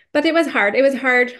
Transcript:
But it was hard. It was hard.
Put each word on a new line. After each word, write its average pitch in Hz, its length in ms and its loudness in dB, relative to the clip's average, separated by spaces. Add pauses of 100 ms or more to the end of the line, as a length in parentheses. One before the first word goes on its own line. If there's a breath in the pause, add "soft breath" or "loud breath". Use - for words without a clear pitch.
(120)
But 294 140 0
it 320 80 2
was 330 140 0
hard. 208 280 -2
It 233 60 2
was 269 140 2
hard. 247 440 0